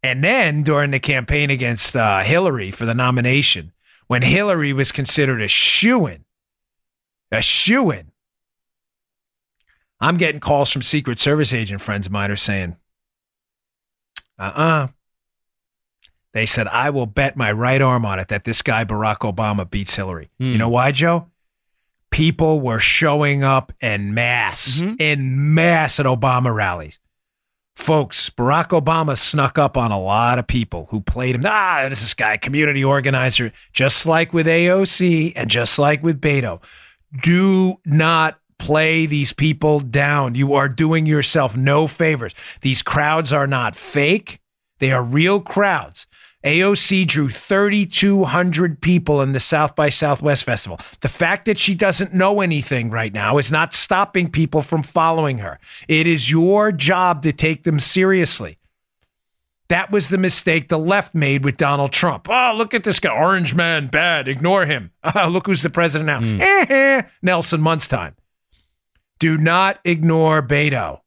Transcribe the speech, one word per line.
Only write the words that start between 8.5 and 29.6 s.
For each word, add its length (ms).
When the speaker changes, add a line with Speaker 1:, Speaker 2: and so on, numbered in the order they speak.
Speaker 1:
I'm 160
getting 220
calls 320
from 120
Secret 360
Service 340
agent 280
friends 260
of 60
mine 180
are 60
saying, 400
"Uh-uh." 480
They 140
said, 220
"I 220
will 160
bet 300
my 140
right 320
arm 240
on 140
it 80
that 160
this 180
guy, 220
Barack 440
Obama, 400
beats 280
Hillary." 420
Speaker 2:
Hmm. 60
Speaker 1:
You 140
know 100
why, 240
Joe? 340
People 480
were 180
showing 640
up 380
en 340
masse, 680
Speaker 2:
Mm-hmm. 200
Speaker 1:
en 540
masse 440
at 80
Obama 480
rallies. 460
Folks, 560
Barack 380
Obama 500
snuck 400
up 180